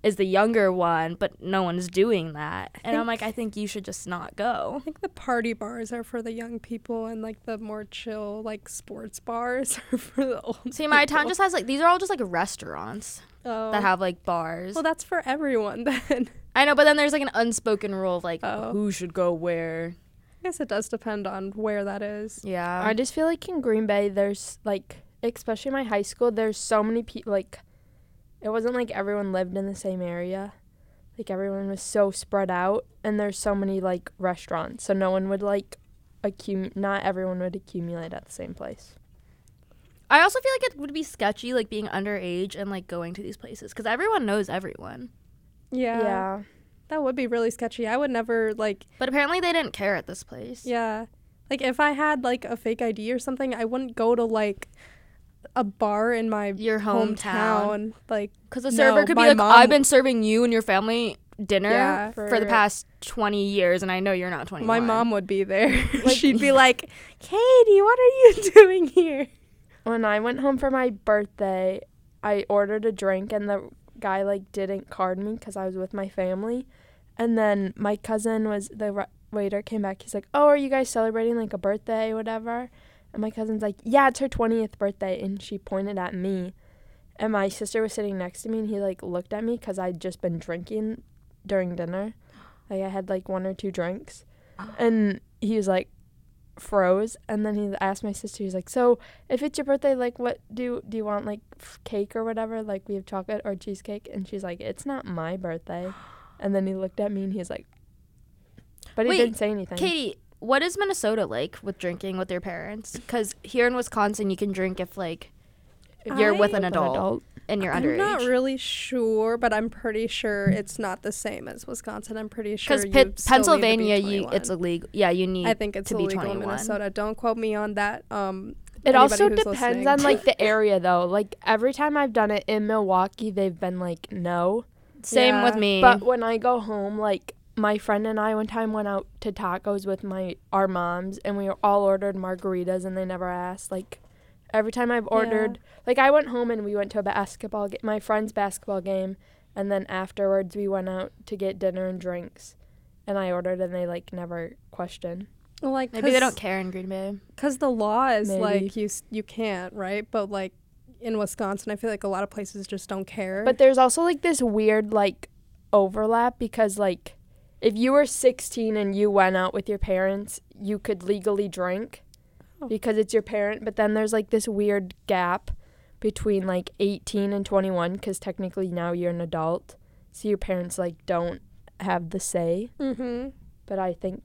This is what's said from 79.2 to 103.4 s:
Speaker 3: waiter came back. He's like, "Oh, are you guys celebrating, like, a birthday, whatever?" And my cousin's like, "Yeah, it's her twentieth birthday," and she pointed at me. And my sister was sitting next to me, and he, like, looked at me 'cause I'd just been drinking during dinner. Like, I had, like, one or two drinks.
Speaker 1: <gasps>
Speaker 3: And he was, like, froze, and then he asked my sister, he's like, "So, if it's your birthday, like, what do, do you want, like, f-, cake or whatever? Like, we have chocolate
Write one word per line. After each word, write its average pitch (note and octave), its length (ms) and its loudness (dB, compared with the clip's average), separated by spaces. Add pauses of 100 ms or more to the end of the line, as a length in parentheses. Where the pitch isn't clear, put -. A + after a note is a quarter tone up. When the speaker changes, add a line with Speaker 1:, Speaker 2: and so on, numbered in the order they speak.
Speaker 3:
waiter G3+ 300 -2
came G#3 220 -4
back. G3 200 -6
He's - 120 -16
like, G3+ 180 -6
"Oh, D4 140 6
are D4 100 8
you C#4 140 0
guys C4+ 180 2
celebrating, A3+ 480 0
like, A3 160 -4
a G3 60 -6
birthday, A3 560 -2
whatever?" A3+ 560 -6 (420)
And G#3+ 80 -6
my G#3+ 100 -2
cousin's A3 320 -4
like, G3+ 200 -2
"Yeah, C4+ 260 6
it's C4 120 -2
her C4+ 80 0
twentieth A3+ 500 -2
birthday," G3 420 -4
and G3 220 -6
she G3+ 160 -10
pointed G3 400 -4
at F3+ 160 -4
me. F#3 400 -4 (600)
And A3 160 -2
my G3+ 160 0
sister A3 340 -4
was G#3+ 100 -4
sitting G3+ 240 -4
next F3+ 260 -8
to A3+ 60 -10
me, A3 120 -4
and G#3+ 80 -6
he, G#3 120 -4
like, F#3+ 220 -4
looked F3+ 320 -6
at G#3+ 100 -6
me A#3 140 -2
'cause G3 200 -8
I'd F3+ 220 -4
just F3+ 220 -8
been E3+ 160 -2
drinking G#3+ 640 -6 (420)
during F#3 320 -2
dinner. F#3 380 -6 (560)
Like, F#3+ 120 -4
I F#3+ 60 -4
had, F#3+ 200 -6
like, F#3+ 200 -4
one F#3+ 180 -4
or F#3+ 80 -4
two F#3+ 160 -6
drinks. F3+ 540 -8 (340)
Speaker 1:
<gasps> - 200 -16
Speaker 3:
And A3 420 2 (200)
he A3 160 0
was, G3+ 120 0
like, F#3 200 0 (720)
froze, G3 580 2 (120)
and G#3+ 160 -2
then G#3+ 120 -2
he G#3 240 -4
asked G3 240 -2
my G#3 80 -4
sister, - 320 -10
he's F#3 100 -6
like, F#3 160 -6
"So, A#3+ 280 4 (300)
if B3+ 140 -2
it's D4 160 -4
your C#4+ 60 -2
birthday, C#4 300 2
like, B3 240 -4
what A#3+ 220 -4 (120)
do, A#3+ 360 -6
do G#3+ 80 -8
you G#3+ 80 -4
want, G#3 220 -4
like, G#3+ 140 -8 (180)
f-, - 260 -20
cake G3+ 300 -6
or A3+ 100 -4
whatever? A3+ 380 -6
Like, G3 260 -8
we G3+ 60 -6
have F#3+ 120 -8
chocolate G3+ 380 -6